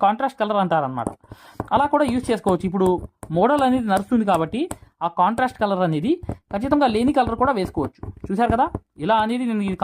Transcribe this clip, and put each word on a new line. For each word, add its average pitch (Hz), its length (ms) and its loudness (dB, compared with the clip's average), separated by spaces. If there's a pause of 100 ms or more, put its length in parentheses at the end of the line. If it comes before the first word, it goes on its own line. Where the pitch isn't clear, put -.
కాంట్రాస్ట్ 240 380 0
కలర్ 208 220 0
అంటారనమాట. 139 460 -2 (640)
అలా 277 180 4
కూడా 294 200 2
యూజ్ 254 180 -2
చేసుకోవచ్చు. 185 380 0
ఇప్పుడు 185 200 2 (480)
మోడల్ 269 300 4
అనేది 247 260 0
నడుస్తుంది 196 380 0
కాబట్టి 165 320 0 (380)
ఆ 170 80 -2 (120)
కాంట్రాస్ట్ 233 420 0
కలర్ 190 240 0
అనేది 160 240 0 (420)
ఖచ్చితంగా 269 420 2
లేని 247 240 2
కలర్ 233 240 0
కూడా 269 160 2
వేసుకోవచ్చు. 170 420 -4 (260)
చూశారు 226 280 0
కదా, 262 120 2 (380)
ఇలా 220 200 2
అనేది 247 260 -2
నేను 208 180 -2
ఇది 185 140 -6